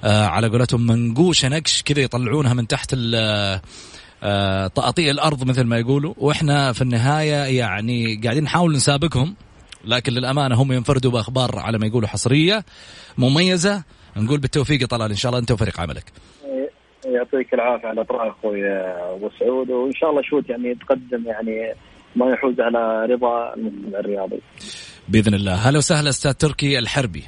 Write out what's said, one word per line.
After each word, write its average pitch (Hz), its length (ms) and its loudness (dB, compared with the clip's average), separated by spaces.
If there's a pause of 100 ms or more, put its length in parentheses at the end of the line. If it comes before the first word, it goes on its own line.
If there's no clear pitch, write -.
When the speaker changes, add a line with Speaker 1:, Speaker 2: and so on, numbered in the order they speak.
Speaker 1:
آه، 107 220 4
على 101 220 2
قولتهم 120 400 2
منقوشة 120 600 2
نقش 151 340 0
كذا، 147 180 0
يطلعونها 123 540 2
من 120 140 -2
تحت - 260 -4
ال-، 107 680 0 (640)
آه، 98 440 0
طقاطيع 131 440 0
الأرض 143 320 0
مثل 127 200 2
ما 117 140 2
يقولوا، 139 400 0
وإحنا 143 560 2
في - 80 -4
النهاية 135 760 0
يعني 113 640 -2
قاعدين 120 200 0
نحاول 165 280 2
نسابقهم، 143 640 0 (500)
لكن 120 280 0
للأمانة 127 420 0
هم 135 160 4
ينفردوا 127 400 2
بأخبار 120 480 -2
على 113 180 -2
ما 107 100 0
يقولوا 110 200 0
حصرية 160 580 2 (520)
مميزة. 175 640 2 (340)
نقول 120 220 0
بالتوفيق 135 420 0
يا 127 60 -2
طلال، 110 220 -2
إن 104 60 -2
شاء 123 140 -2
الله 123 100 0
أنت 117 120 -2
وفريق 98 280 0
عملك. 85 320 -8 (960)
Speaker 2:
يعطيك 123 480 -2
العافية 120 340 0
على 110 140 -4
إطراء 110 280 -2
أخوي 104 300 -4 (560)
أبو 101 140 -6 (100)
سعود، 127 300 0
وإن 127 240 -2
شاء 160 160 0
الله 143 120 2
شوت 139 280 -2
يعني 123 200 -4
يتقدم، 123 580 -4
يعني 113 460 -6 (420)
ما 123 160 2
يحوز 123 280 0
على 117 540 0
رضا 120 400 -2
المجتمع 104 460 -8
الرياضي. 139 420 -6 (680)
Speaker 1:
بإذن 104 240 4
الله. 98 200 0
هلا 120 240 4
وسهلا 151 320 2
أستاذ 139 220 0
تركي 139 480 0
الحربي. 107 480 -2